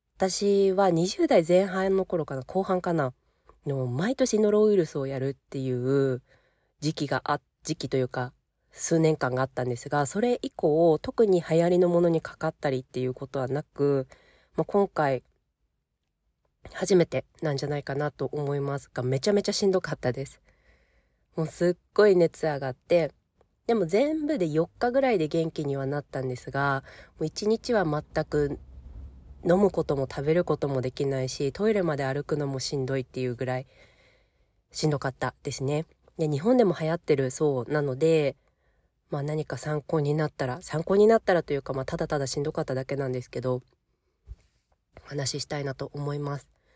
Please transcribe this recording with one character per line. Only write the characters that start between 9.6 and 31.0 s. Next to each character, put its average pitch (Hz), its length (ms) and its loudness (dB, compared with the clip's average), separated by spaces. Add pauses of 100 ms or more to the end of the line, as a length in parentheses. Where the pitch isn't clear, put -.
ん 123 60 -4
で 120 80 -4
す - 100 -12
が、 147 200 0
そ 202 120 -4
れ 240 220 0
以 - 100 -8
降、 160 500 4
特 - 240 2
に 185 160 4
流 160 140 -2
行 170 140 4
り 180 100 4
の 175 80 6
も 175 140 4
の 175 80 4
に 165 100 2
か - 160 -12
か 160 140 -4
っ - 100 -8
た 147 100 -4
り 131 100 -2
っ 131 40 -12
て - 160 -10
い 127 60 -2
う 127 80 -2
こ 135 140 -12
と 139 120 -6
は 127 80 -2
な 135 160 -4
く、 139 440 0 (500)
ま 160 60 2
あ、 - 20 -2
今 202 240 2
回、 135 340 0 (1500)
初 190 220 0
め 170 100 6
て - 200 -6 (160)
な 151 120 -2
ん 135 40 -2
じ 143 80 -4
ゃ 139 40 -4
な 147 80 -2
い 139 60 -8
か 139 120 -6
な 147 160 -2
と - 140 -8
思 143 300 -4
い 143 40 -2
ま 139 200 -4
す - 140 -16
が、 127 100 -6
め 131 160 0
ち 208 100 -2
ゃ 202 40 4
め 202 80 2
ち 208 80 -4
ゃ 202 40 -2
し - 140 -2
ん 190 40 2
ど 180 100 2
か 147 120 -6
っ - 40 -10
た 127 140 -2
で 135 140 -6
す。 - 160 -20 (920)
も 165 80 -2
う 156 40 -2
す 175 220 0
っ 175 60 0 (180)
ご 208 140 8
い 190 80 8
熱 170 300 2
上 147 140 -2
が 135 100 -4
っ 131 40 -6
て、 165 380 0 (560)
で 233 80 2
も 196 100 2
全 285 400 0
部 294 120 -2
で 180 100 0
四 160 220 0 (100)
日 240 120 0
ぐ 262 100 2
ら 262 100 2
い 208 60 2
で 156 100 0
元 160 240 -2
気 156 140 -6
に 139 100 -2
は 135 100 -4
な 143 140 -4
っ 139 40 -10
た - 180 -10
ん 131 80 -4
で 127 60 -6
す - 160 -14
が、 139 320 -2 (360)
も - 40 -4
う - 20 -2
一 208 220 -4
日 226 260 0
は 196 120 2
全 151 400 -4
く 147 340 -2 (840)
飲 180 120 4
む 196 140 4
こ 160 120 -2
と 151 120 -2
も 135 140 -2
食 139 140 -8
べ 151 100 2
る 175 100 2
こ 151 140 -2
と 147 100 -4
も 135 140 -2
で 127 100 -4
き 143 140 -4